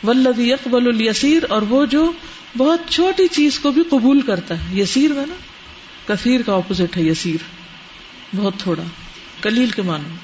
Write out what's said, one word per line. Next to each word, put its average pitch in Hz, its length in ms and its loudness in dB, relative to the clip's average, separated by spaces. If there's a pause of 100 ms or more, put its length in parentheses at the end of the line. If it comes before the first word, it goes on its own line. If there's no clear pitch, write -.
وَالَّذِي 240 460 2
يَقْبَلُ 247 380 0
الْيَسِيرَ، 233 640 2
اور 214 120 0
وہ 247 240 2
جو 302 260 2 (460)
بہت 302 220 2 (100)
چھوٹی 359 380 2
چیز 302 320 0
کو 285 120 0
بھی 294 180 4
قبول 269 320 4
کرتا 175 340 -4
ہے۔ 170 240 -4
یسیر 269 340 2
میں 277 120 -4
نا، 339 100 -10 (720)
کثیر 233 360 0
کا 220 120 -2
اپوزٹ 180 440 -2
ہے 175 40 0
یسیر، 160 600 -2 (720)
بہت 196 220 -2
تھوڑا، 165 260 -4 (580)
قلیل 233 280 0
کے 214 120 -4
معنی۔ 165 420 -4